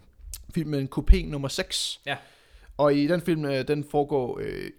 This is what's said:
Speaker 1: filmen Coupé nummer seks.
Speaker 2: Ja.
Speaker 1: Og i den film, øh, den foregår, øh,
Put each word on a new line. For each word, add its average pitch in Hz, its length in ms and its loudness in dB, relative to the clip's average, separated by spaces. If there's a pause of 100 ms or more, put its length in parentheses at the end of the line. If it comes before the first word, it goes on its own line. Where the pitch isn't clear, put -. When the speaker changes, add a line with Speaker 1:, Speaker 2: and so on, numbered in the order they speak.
(540)
Speaker 1:
filmen 147 420 -2
Coupé 160 300 6
nummer 143 220 -4
seks. - 580 -6
Speaker 2:
Ja. 139 120 -4 (600)
Speaker 1:
Og 143 180 4
i 143 120 4
den 175 140 2
film, 160 240 -2
øh, 135 220 -2
den 147 160 0
foregår, 143 560 -2
øh, 95 400 -8